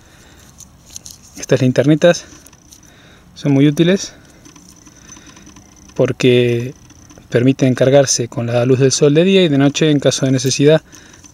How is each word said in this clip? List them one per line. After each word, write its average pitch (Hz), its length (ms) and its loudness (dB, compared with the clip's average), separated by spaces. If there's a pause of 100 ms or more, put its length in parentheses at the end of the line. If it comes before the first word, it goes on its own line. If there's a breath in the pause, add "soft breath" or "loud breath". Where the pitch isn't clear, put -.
(1400 soft breath)
Estas - 240 -4
linternitas 147 640 0 (1080 soft breath)
son 143 180 -4
muy 139 140 4
útiles 165 460 -2 (1800 loud breath)
porque 123 800 0 (560)
permiten 127 440 0
cargarse 127 540 0
con 117 180 -8
la 120 200 -2
luz 127 140 2
del 135 120 2
sol 143 220 0
de 165 100 2
día 190 180 2
y 175 60 2
de 143 100 0
noche 143 320 0
en 147 100 0
caso 135 260 -2
de 131 60 0
necesidad 139 500 0 (520 loud breath)